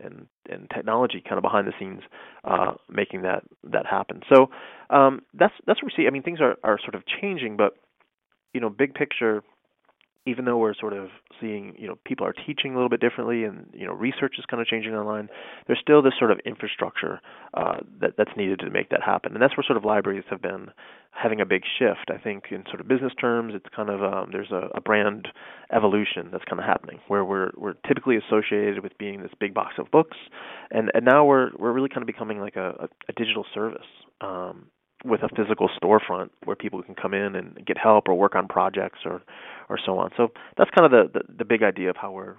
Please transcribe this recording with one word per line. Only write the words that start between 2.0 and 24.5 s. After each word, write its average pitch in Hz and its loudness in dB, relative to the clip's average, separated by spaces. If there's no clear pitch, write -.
uh, 95 0
making 95 -4
that, 92 0
that - -2
happen. 98 -4
So, 131 10
um, 135 6
that's, 190 4
that's - 0
what 277 -8
we 170 0
see. 123 4
I 120 2
mean, 135 -4
things 170 -6
are, 127 4
are 104 4
sort 110 -10
of 92 -10
changing, 139 -6
but, 104 4
you 127 -2
know, 113 -2
big 135 0
picture – 113 -2
even 127 -4
though 123 2
we're 110 2
sort 107 -8
of 98 -10
seeing, 104 -10
you 107 -14
know, 92 -12
people - -6
are 92 -2
teaching 143 -6
a - -6
little 127 2
bit 120 0
differently 117 0
and, 98 -8
you 95 -14
know, 92 -6
research 123 -4
is 123 -14
kinda 117 -4
changing 110 -4
online, 107 -6
there's - 0
still 151 8
this 131 6
sort 117 4
of 98 4
infrastructure, - -6
uh, 85 -2
that, - 0
that's 107 2
needed 95 -2
to - -6
make 98 0
that 101 -6
happen. 101 -2
And 107 0
that's 135 0
where 143 -2
sort 127 0
of 104 -4
libraries 101 0
have 95 -8
been 95 -8
having 110 -2
a 101 2
big 95 0
shift. 104 0
I - -6
think 101 -8
in 95 -10
sort 92 -12
of 92 -12
business 127 0
terms, 117 0
it's - -14
kind 104 -4
of, 101 -2
um, 98 -2
there's 101 -8